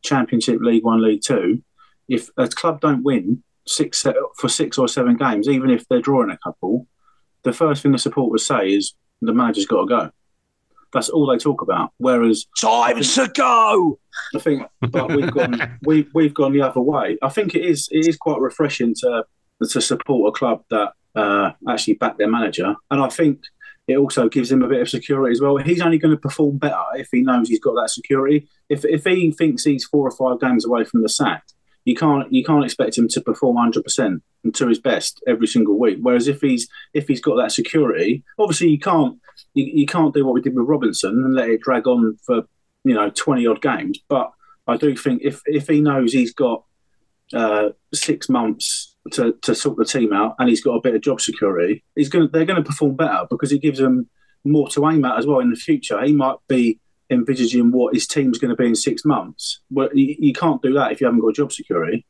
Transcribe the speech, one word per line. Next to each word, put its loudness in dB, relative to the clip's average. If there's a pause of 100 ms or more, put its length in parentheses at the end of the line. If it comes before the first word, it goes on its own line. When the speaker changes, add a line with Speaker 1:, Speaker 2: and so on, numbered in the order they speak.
Speaker 1:
Championship, 0
League 2
One, 2
League 2
Two, 0 (460)
if -4
a 0
club -4
don't 0
win -2 (240)
six, -4
se-, 0 (240)
for -2
six -2
or 2
seven 2
games, 0
even 2
if 0
they're 2
drawing 2
a -10
couple, -4 (560)
the -2
first 0
thing 4
the 2
supporters -2
say 0
is, 0 (280)
"The -2
manager's 0
gotta 0
go." -2 (800)
That's -4
all 2
they 2
talk -2
about. -4
Whereas 0 (120)
Speaker 2:
Time 0
to 0
go! 2 (380)
Speaker 1:
I -4
think, -2 (180)
but -2
we've 0
gone, -2
Speaker 3:
<laughs> -16
Speaker 1:
we, 4
we've 2
gone 0
the 4
other 0
way. 0
I 0
think -2
it 0
is, -2
it 2
is 0
quite -2
refreshing -2
to, -2 (460)
to -2
support 0
a -8
club -2
that, -2 (240)
uh, 0 (180)
actually -2
back -4
their 0
manager. -2 (140)
And 0
I 0
think 0 (480)
it 2
also 2
gives -2
him 4
a 0
bit 0
of -2
security -2
as 0
well. 2
He's 0
only 2
gonna 2
perform -2
better -2 (120)
if -10
he 2
knows 2
he's 0
got 0
that -2
security. -2 (180)
If, -4
if 0
he 2
thinks 0
he's 0
four 0
or -2
five -2
games 2
away 0
from -4
the -2
sack, -4 (400)
you 2
can't, 0
you 2
can't 2
expect -4
him 2
to -4
perform 0
hundred 0
percent -2 (220)
and -2
to 0
his 2
best -4
every 0
single 2
week. 2
Whereas 2
if -2
he's, 0 (260)
if -2
he's 0
got 0
that 0
security, 0 (140)
obviously 2
you 4
can't, 0 (380)
you, 0
you 2
can't 0
do 2
what 0
we 2
did -2
with 0
Robinson 0
and 2
let 0
it 2
drag 0
on 2
for, 0 (400)
you 2
know, 2
twenty 0
odd 0
games. -2
But -2 (360)
I 0
do 0
think -2
if, -4
if -2
he 4
knows 2
he's 0
got, -2 (720)
uh, 0 (240)
six -4
months -2 (180)
to, 0
to 0
sort -4
the 0
team 0
out -2
and 2
he's 2
got 0
a -2
bit 0
of 0
job -2
security, -2 (120)
he's 0
gonna, 2
they're 0
gonna 0
perform -2
better -2
because -2
it 2
gives 0
them 2 (380)
more 2
to 0
aim 2
at -2
as -2
well 2
in 2
the -2
future. -2
He 4
might 2 (100)
be 2 (320)
envisaging 2
what 2
his -2
team's 0
gonna -2
be 0
in 2
six -2
months. -4 (100)
Well, -2
you, 2
you 2
can't 0
do 2
that 2
if -8
you 2
haven't 4
got 2
job -2
security. -4